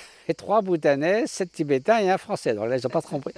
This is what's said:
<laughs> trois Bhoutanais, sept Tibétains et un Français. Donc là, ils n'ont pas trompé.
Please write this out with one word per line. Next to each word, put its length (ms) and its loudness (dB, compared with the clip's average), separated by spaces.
<laughs> 20 -20
trois 260 0
Bhoutanais, 640 2
sept 240 -6
Tibétains 480 2
et 100 2
un 80 4
Français. 380 -2
Donc 140 -2
là, 80 0
ils 80 -2
n'ont 60 -2
pas 120 0
trompé. 360 -6